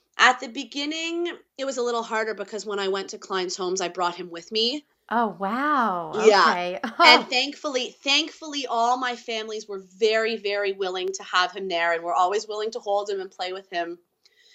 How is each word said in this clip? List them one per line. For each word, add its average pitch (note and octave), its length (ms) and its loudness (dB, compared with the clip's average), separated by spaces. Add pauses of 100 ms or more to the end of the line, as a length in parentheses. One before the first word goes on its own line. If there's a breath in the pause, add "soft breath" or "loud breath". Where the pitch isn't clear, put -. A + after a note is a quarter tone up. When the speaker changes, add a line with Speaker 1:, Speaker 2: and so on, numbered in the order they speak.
(180 soft breath)
Speaker 1:
At B3 220 6
the C#4 80 -8
beginning, D#4 840 -4 (240)
it C4+ 80 -6
was C4+ 120 -4
a B3 60 -2
little A#3+ 200 0
harder A3 320 -2
because G3+ 320 -8
when G3+ 140 -4
I G3 80 0
went F#3+ 220 -2
to G#3 80 -12
clients' F#3 380 -4
homes, F#3 240 -2
I F3 80 -2
brought F3 280 -2
him F3 140 -12
with E3 200 -14
me. A#3 340 0 (260)
Speaker 2:
Oh, A3+ 180 2 (100)
wow. G#3 720 0
Speaker 1:
Yeah. G3 420 6
Speaker 2:
Okay. F3+ 280 -4
<laughs> A3+ 220 -6
Speaker 1:
And B3 240 8
thankfully, C4 720 -2
thankfully, C#4+ 640 -2
all A#3 320 2
my B3 180 -2
families A3 520 -8
were G3 100 -10 (180)
very, A3 400 2
very G3+ 360 0
willing F#3 400 -2
to F#3+ 100 -10
have F#3 300 2
him G3 160 -8
there E3+ 240 2
and E3+ 100 0
were E3+ 120 -2
always G3+ 340 2
willing G#3+ 240 -4
to A#3 80 -8
hold G3+ 280 -2
him G3+ 120 -4
and F#3 100 -10
play F#3 220 -8
with F#3+ 180 -12
him. E3+ 280 -4 (560 soft breath)